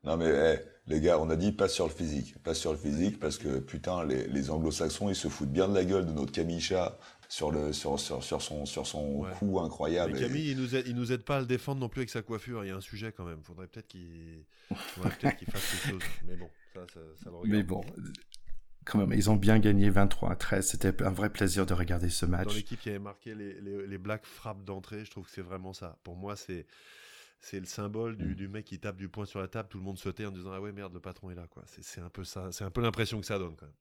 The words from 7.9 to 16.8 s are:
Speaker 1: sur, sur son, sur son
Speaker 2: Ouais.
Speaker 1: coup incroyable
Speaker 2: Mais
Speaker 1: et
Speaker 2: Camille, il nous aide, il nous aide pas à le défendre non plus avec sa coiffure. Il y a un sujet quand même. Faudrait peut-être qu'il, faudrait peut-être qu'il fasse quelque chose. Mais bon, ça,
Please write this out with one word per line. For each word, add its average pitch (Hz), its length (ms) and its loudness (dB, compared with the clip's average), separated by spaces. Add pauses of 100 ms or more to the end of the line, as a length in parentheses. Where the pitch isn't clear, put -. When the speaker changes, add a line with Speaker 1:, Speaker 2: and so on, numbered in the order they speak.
Speaker 1:
sur, 67 240 -4
sur - 180 -2
son, 73 240 -6
sur 71 220 -6
son 73 300 -4
Speaker 2:
Ouais. 92 160 -4
Speaker 1:
coup 95 260 0
incroyable 82 540 0
Speaker 2:
Mais 67 80 -4
Speaker 1:
et - 20 0
Speaker 2:
Camille, 143 300 -2
il 131 40 -2
nous 131 200 -2
aide, 123 100 -2
il 120 80 -4
nous 120 160 -2
aide 120 140 0
pas 139 140 0
à - 20 0
le 127 60 -4
défendre 127 340 -2
non 120 80 -2
plus 131 140 -6
avec 117 80 -6
sa 113 120 -6
coiffure. 113 420 -6
Il 98 40 -6
y - 20 -6
a 95 60 -6
un 98 40 -8
sujet 107 300 -10
quand 95 140 -12
même. 82 180 -10
Faudrait 87 240 -16
peut-être 110 220 -18
qu'il, 82 560 -16 (280)
faudrait - 380 -2 (100)
peut-être - 160 2
qu'il - 140 -6
fasse - 220 -2
quelque - 220 -2
chose. - 80 -6 (260)
Mais 90 80 2
bon, 85 120 -4 (260)
ça, 90 200 -12